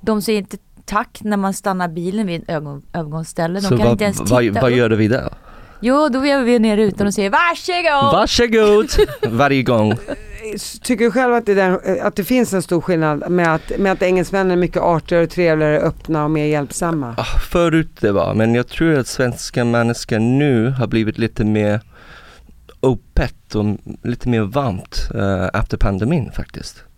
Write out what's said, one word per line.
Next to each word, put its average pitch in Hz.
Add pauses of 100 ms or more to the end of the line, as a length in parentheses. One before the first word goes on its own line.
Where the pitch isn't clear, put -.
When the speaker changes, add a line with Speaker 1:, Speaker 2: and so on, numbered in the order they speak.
Speaker 1:
De 214
säger 214
inte 196 (280)
tack -
när 214
man 196
stannar 185
bilen 180
vid 170 (140)
en 170
ögon-, 143 (120)
övergångsställe. 165
De -
Speaker 2:
Så 196
Speaker 1:
kan 123
Speaker 2:
vad, 117
Speaker 1:
inte 107
ens 147
Speaker 2:
vad, 123
Speaker 1:
titta 113
Speaker 2:
vad 127
Speaker 1:
upp. 123
Speaker 2:
gör 117
du 110
vid 107
det? 131 (520)
Speaker 1:
Jo, 285
då 262
gör 277
vi 240
ner 220
rutan 208
och 202
säger, 196
"Varsågod!" 311
Speaker 2:
Varsågod! 220 (200)
Speaker 1:
<laughs> 113
Speaker 2:
Varje 135
gång. 107 (920)
Speaker 3:
Tycker 233
du 233
själv 247
att 233
det, 208
där, 190
att 202
det 202
finns 247
en 190
stor 170
skillnad 160
med 170
att, -
med 196
att 185
engelsmännen 185
är 180
mycket 175
artigare 170
och 165
trevligare, 156
öppna 160
och 151
mer 151
hjälpsamma? 151
Speaker 2:
Ah, - (100)
förut 165
det 107
var, 98
men 110
jag 120
tror 165
att 120
svenska 123
människor 117
nu 123
har 131
blivit 110
lite 113
mer 107 (1000)
öppet -
och 104 (380)
lite 120
mer 113
varmt, 107
eh, 98
efter -
pandemin 107
faktiskt. - (140)